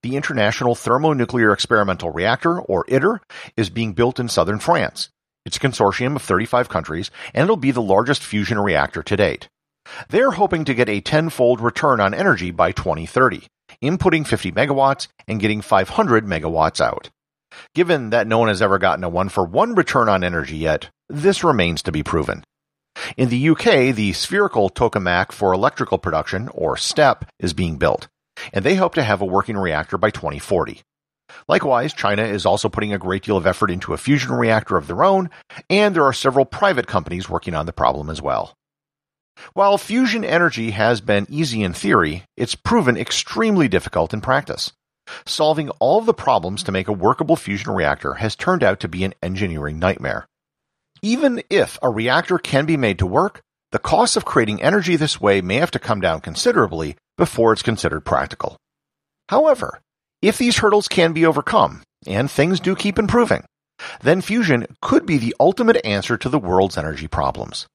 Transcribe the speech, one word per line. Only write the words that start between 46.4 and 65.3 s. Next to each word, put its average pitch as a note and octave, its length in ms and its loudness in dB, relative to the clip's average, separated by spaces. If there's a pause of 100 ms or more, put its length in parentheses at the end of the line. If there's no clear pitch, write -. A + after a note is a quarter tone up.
to - 80 -6
make F#2+ 160 -2
a G#2 60 -2
workable B2 420 2
fusion G2+ 380 -6
reactor C#2+ 420 -2
has G#2+ 200 -4
turned F3+ 280 0
out F#2+ 180 2
to F2+ 60 -6
be F2+ 160 -4
an F#2+ 200 -4
engineering E2 560 -4
nightmare. C2+ 480 -2 (760)
Even B3 480 0
if - 320 0
a C3+ 80 2
reactor B2+ 480 0
can C#3+ 280 0
be D#3+ 120 0
made G#2+ 220 0
to F#2 80 0
work, D3+ 340 0 (300)
the - 80 -2
costs A3 360 2
of A3 80 -2
creating G#2+ 380 0
energy F3 340 2
this D3+ 240 -2
way G2 220 4
may F#2 140 -2
have D#3 160 0
to - 80 -4
come G#2+ 200 -4
down E2 220 0
considerably E2 720 -2 (220)
before A2+ 340 2
it's G#2+ 120 0
considered D#2 420 -2
practical. - 500 -2 (720)
However, C#4+ 540 2 (400)
if G3+ 160 2
these A#3+ 220 2
hurdles G#3 280 4
can E3 240 2
be E3 140 2
overcome, D3 580 2 (240)
and G2 240 -2
things E3+ 300 2
do F#3 160 0
keep G3+ 200 -2
improving, A3+ 460 0 (580)
then E3+ 200 4
fusion F3 440 0 (160)
could D#4+ 240 0
be D#3+ 120 0
the A2+ 200 -2